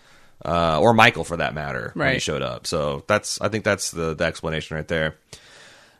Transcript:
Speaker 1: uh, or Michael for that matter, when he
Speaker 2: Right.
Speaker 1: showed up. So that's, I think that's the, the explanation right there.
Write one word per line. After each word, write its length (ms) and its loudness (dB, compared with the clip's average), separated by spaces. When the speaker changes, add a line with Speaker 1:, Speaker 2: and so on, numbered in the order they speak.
Speaker 1:
uh, 360 2
or 140 6
Michael 300 6
for 140 -6
that 160 -2
matter, 400 -6
when 140 -2
he 60 0
Speaker 2:
Right. 80 -4
Speaker 1:
showed 200 -2
up. 240 -8
So 400 -2
that's, 340 0
I 80 -2
think 160 -4
that's 280 0
the, 220 -4
the 100 -2
explanation 520 -4
right 120 -8
there. 280 -2